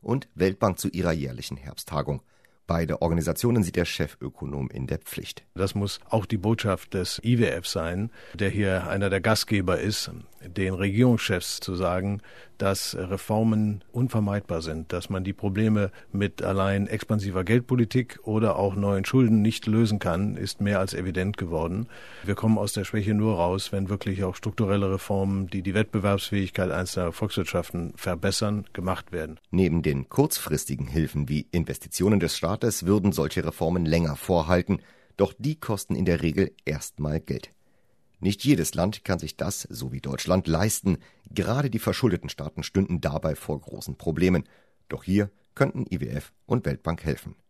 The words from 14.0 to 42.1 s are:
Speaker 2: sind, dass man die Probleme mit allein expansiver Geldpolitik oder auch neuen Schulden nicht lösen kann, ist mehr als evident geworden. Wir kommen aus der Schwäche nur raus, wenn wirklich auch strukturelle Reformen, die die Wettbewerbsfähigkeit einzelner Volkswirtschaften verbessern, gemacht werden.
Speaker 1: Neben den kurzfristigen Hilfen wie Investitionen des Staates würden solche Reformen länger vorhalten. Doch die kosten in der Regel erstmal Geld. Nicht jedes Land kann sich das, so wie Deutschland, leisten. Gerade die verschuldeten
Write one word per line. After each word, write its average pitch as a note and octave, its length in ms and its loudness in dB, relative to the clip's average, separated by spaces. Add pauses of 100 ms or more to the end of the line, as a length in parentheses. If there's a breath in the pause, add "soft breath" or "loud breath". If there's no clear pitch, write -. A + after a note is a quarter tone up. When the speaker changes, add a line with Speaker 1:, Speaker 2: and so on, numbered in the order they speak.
Speaker 2:
sind, D#2+ 320 -6
dass F2 160 -4
man F#2 160 -2
die G2 80 -4
Probleme G#2 580 2 (220 loud breath)
mit G2 280 -2
allein G2 460 2
expansiver G2+ 560 -2
Geldpolitik A#2+ 800 2
oder G#2+ 320 2
auch F#2+ 200 2
neuen G2+ 280 2
Schulden A2+ 380 6
nicht A2 240 0
lösen G#2+ 340 4
kann, G2 380 0
ist - 240 -6
mehr G2+ 180 2
als F#2+ 140 -2
evident F#2 440 -2
geworden. E2+ 500 -2 (360 loud breath)
Wir G2 120 0
kommen A2 220 4
aus G#2 140 -2
der G2 140 -4
Schwäche G#2+ 280 0
nur G#2+ 220 4
raus, F2+ 380 0
wenn G2 160 -2
wirklich G2 340 -2
auch F#2 120 -2
strukturelle G2+ 580 0
Reformen, G2 540 0
die F#2+ 160 -4
die F#2 100 -2
Wettbewerbsfähigkeit G2+ 1000 0
einzelner F2+ 400 -2
Volkswirtschaften F2 840 -2
verbessern, G2 720 -2
gemacht F2+ 400 -4
werden. D#2 260 -6 (140)
Speaker 1:
Neben E2+ 300 4
den C#2+ 260 0
kurzfristigen D2 800 0
Hilfen D2 400 0
wie D2 240 -2
Investitionen F2+ 680 2
des D#2+ 160 -2
Staates F#2+ 480 -2
würden G2 260 4
solche D#2+ 320 0
Reformen E2 420 0
länger D#2+ 300 2
vorhalten. F2 640 2 (380 loud breath)
Doch G2 200 4
die D3+ 220 -4
kosten - 360 -4
in F2 100 2
der E2+ 160 2
Regel E2 320 0 (100)
erstmal D2+ 560 -4
Geld. - 300 -8 (720)
Nicht G2+ 240 0
jedes B2+ 280 4
Land F#2 300 -2
kann F2+ 160 -2
sich D2+ 160 -8
das, - 280 -6
so - 280 -10
wie - 80 -8
Deutschland, C#2+ 480 0
leisten. F2+ 520 2 (300 loud breath)
Gerade B2 400 0
die G#2+ 100 -2
verschuldeten F2+ 500 0